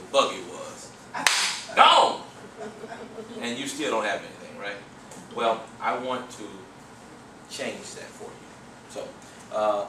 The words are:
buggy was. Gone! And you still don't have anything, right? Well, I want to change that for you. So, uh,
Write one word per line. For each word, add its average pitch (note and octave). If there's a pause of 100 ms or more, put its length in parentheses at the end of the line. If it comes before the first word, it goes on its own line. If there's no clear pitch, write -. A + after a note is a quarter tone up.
(120)
buggy F#2+
was. - (840)
Gone! - (1160)
And -
you C#4+
still C#4
don't A2
have -
anything, -
right? G2+ (580)
Well, A#2 (180)
I A#2
want B2+
to G#2 (1000)
change A2 (120)
that -
for -
you. - (580)
So, - (460)
uh, G#2+